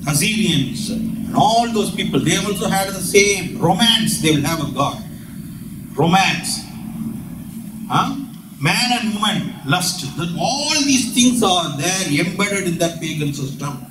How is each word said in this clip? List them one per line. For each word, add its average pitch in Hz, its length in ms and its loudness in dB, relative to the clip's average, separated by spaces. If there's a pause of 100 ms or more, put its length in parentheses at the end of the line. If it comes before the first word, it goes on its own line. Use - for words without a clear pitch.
Assyrians 165 800 2
and - 460 -2
all 233 360 4
those 208 220 0
people, - 240 0
they 147 180 2
also 202 320 0
had 196 200 2
the 196 60 -6
same 196 680 2
romance. 208 600 4
They 156 120 4
will 143 100 2
have 156 260 -2
a - 40 -6
god. 139 280 -2 (960)
Romance. 175 680 2 (1200)
Huh? - 280 0 (440)
Man 226 400 2
and 220 140 -2
woman, 208 400 -2 (120)
lust. - 500 -2
That 170 220 -4
all - 360 0 (100)
these 247 280 2
things 247 300 4
are 175 340 2
there 170 500 0
embedded 202 420 0
in 165 100 -2
that 170 220 0
pagan 147 340 -2
system. 139 560 -6